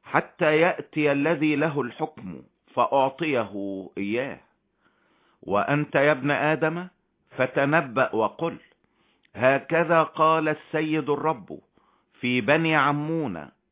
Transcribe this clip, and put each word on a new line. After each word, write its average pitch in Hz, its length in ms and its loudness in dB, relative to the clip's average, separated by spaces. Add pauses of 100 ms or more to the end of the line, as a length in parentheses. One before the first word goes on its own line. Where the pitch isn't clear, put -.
حتى 156 560 0
يأتي 156 520 0
الذي 151 440 0
له 147 240 0
الحكم، 107 600 -10 (320)
فأعطيه 107 1120 -2 (120)
إياه. 107 420 -6 (1000)
وأنت 139 520 0
يا 147 180 4
ابن 135 180 -2
آدم، 156 560 0 (440)
فتنبأ 135 840 0
وقل: 110 420 -2 (800)
هكذا 156 680 2
قال 160 460 2
السيد 156 600 -2
الرب 143 480 -2 (640)
في 123 200 0
بني 156 360 2
عمون 143 720 -2 (240)